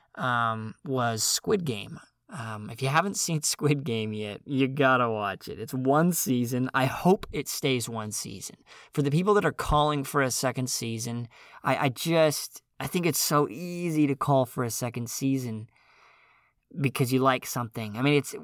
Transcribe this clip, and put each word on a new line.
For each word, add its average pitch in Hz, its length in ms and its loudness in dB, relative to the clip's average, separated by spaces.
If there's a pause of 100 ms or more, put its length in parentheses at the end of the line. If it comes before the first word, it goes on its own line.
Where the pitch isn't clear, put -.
(140)
um, 113 600 -2 (100)
was 120 380 0
Squid - 420 0
Game. 104 360 -6 (280)
Um, 110 420 -10
if 117 120 -12
you 135 60 2
haven't 170 280 2
seen 160 260 0
<laughs> - 0 -
Squid 143 400 0
Game 110 300 -2
yet, 107 320 -6
you 135 240 2
gotta 131 400 4
watch 104 400 -4
it. 71 100 -10
It's 113 140 -10
one 139 400 4
season. 123 600 0
I 131 100 2
hope - 480 2
it - 160 -6
stays 127 400 0
one 107 240 -8
season. - 440 -10 (360)
For - 80 0
the 143 100 2
people 185 240 4
that 202 120 4
are 139 60 0
calling 147 520 2
for 143 160 0
a 131 100 2
second 127 380 -2
season, 117 600 -6 (360)
I, 131 220 2
I - 20 2
just, 160 720 2 (180)
I 143 100 -4
think 175 180 0
it's 156 120 2
so 147 300 2
easy 170 580 0
to 139 80 2
call 135 300 4
for 131 200 -4
a 117 60 -4
second 120 380 -4
season 123 640 -4 (1080)
because 127 320 0
you 127 80 4
like 131 260 2
something. 113 500 -6
I 120 60 -4
mean, 143 120 4
it's, 139 300 0